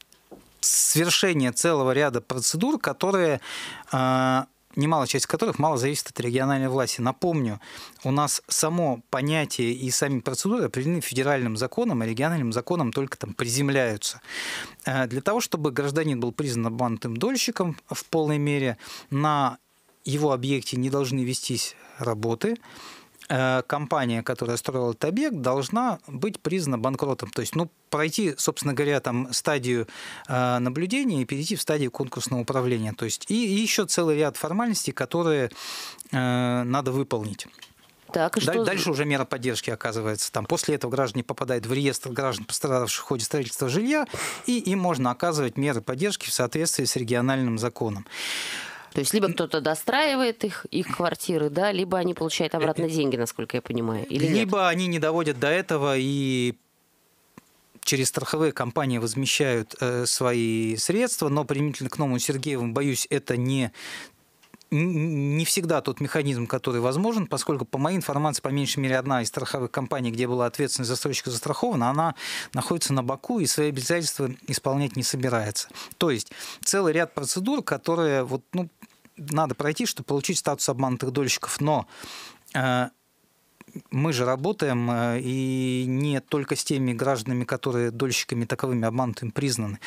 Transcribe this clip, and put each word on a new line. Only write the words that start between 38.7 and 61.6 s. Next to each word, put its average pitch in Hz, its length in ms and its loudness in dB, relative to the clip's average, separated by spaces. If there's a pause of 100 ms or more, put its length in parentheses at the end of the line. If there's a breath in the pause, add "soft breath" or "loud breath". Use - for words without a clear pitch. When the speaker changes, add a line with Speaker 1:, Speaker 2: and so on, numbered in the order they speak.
Speaker 1:
уже 143 140 2
мера 139 180 2
поддержки 123 460 -2
оказывается. 110 640 -2
Там, 110 120 -2
после 156 300 0
этого 123 160 -4
граждане 127 320 0
попадают 123 420 -2
в 113 60 -6
реестр 135 380 0
граждан, 120 360 -2
пострадавших 127 560 0
в - 60 -14
ходе 120 160 0
строительства 131 460 -2
жилья, 247 380 0 (380 loud breath)
и 247 140 2
им 190 200 0
можно 147 300 2
оказывать 147 460 0
меры 139 240 0
поддержки 143 480 -2
в - 60 -4
соответствии 156 500 0
с 120 140 -2
региональным 123 600 2
законом. 110 480 -4 (880 loud breath)
Speaker 2:
То 147 60 0
есть 135 140 0
либо 180 180 2
кто-то 160 300 0
достраивает 247 800 2
их, 202 220 -6
их - 320 -4
квартиры, 160 520 0
да, 185 220 2
либо 185 260 0
они 180 160 0
получают 160 420 -2
обратно 156 280 2
Speaker 1:
Э, 165 40 0
э, - 20 -4
Speaker 2:
деньги, 143 260 2
насколько 117 400 -4
я 123 60 -2
понимаю, 113 440 -2
или 143 200 0
нет? 160 100 2
Speaker 1:
либо 196 320 2
они 175 200 2
не 170 120 0
доводят 156 400 2
до 143 80 2
этого 151 500 2
и 131 580 0 (1300)
через 131 240 2
страховые 151 420 0
компании 123 460 0
возмещают, 117 800 0
э, 123 260 0
свои 113 720 2
средства, 180 540 0
но 143 160 2
применительно 143 440 -2